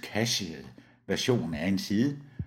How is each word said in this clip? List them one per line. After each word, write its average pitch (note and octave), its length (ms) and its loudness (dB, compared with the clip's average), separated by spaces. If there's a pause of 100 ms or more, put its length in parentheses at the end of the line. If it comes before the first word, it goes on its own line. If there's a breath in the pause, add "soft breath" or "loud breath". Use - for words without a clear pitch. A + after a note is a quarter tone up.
(140)
cache-version F2 1400 -2
af D2+ 140 -2
en F#2+ 120 4
side, A#2+ 380 0 (300 loud breath)